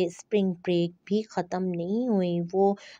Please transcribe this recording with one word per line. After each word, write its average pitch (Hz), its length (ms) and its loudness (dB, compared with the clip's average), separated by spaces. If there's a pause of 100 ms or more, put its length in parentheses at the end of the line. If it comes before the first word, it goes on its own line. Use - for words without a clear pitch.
स्प्रिंग 190 460 -2
ब्रेक 175 400 0 (120)
भी 208 220 0
ख़त्म 185 340 -4
नहीं 185 460 -2
हुए, 180 320 2
वो 196 360 2 (220)